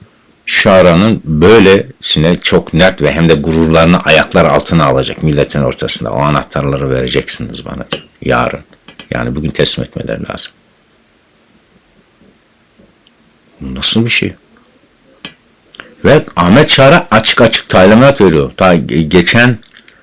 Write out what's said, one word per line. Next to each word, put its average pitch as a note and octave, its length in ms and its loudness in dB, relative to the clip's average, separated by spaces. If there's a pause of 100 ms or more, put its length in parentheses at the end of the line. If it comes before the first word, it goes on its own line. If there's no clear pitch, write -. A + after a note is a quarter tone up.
(460)
Şara'nın F#2 760 2
böylesine F2+ 1160 2
çok - 340 -2
net F2+ 280 0
ve D2 100 0
hem E2 160 0
de D#2+ 60 4
gururlarını D#2+ 680 2
ayaklar D#2 440 0
altına D2+ 400 0
alacak C2+ 380 -4
milletin D2 400 -2
ortasında. - 500 -4
"O A1 80 -4
anahtarları C#2 720 -4
vereceksiniz B1+ 760 -6
bana," - 280 -14
diyor. - 120 -10 (180)
Yarın. - 420 -4 (460)
Yani A#1+ 260 -6
bugün D2+ 140 -6
teslim - 340 -2
etmeleri - 440 -10
lazım. - 240 -14 (3000)
Bu C2+ 140 -12
nasıl A2 300 -2
bir A#2 60 -4
şey? - 220 -4 (1700)
Ve C#3 200 2 (120)
Ahmet F#2+ 340 2
Şara D3 400 2
açık - 300 0
açık - 280 0
talimat A2+ 520 4
veriyor. D#2 360 2
Ta F#2 180 2
ge-, D2+ 280 -2
geçen G#2+ 560 0 (440)